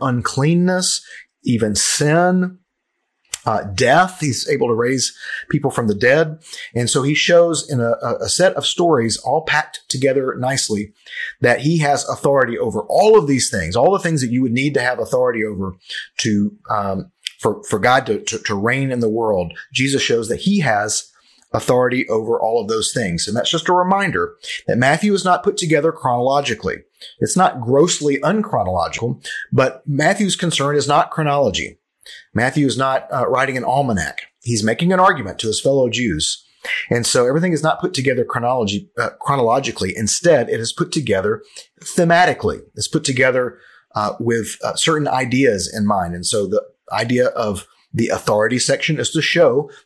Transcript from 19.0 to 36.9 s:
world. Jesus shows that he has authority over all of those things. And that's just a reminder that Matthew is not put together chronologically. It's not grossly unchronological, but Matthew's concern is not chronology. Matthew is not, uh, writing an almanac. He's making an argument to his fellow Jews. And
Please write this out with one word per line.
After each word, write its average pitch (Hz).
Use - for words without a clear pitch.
world. 107
Jesus 135
shows 117
that 117
he 202
has 107
authority 127
over 110
all 113
of 101
those 110
things. 90
And 104
that's 123
just 165
a 180
reminder 180
that 101
Matthew 156
is 196
not 180
put 202
together 156
chronologically. 123
It's -
not 160
grossly 143
unchronological, 120
but 131
Matthew's 175
concern 147
is 143
not 147
chronology. 143
Matthew 131
is 117
not, 131
uh, 127
writing 131
an 123
almanac. 117
He's 117
making 139
an 185
argument 151
to 113
his 107
fellow 135
Jews. 107
And 117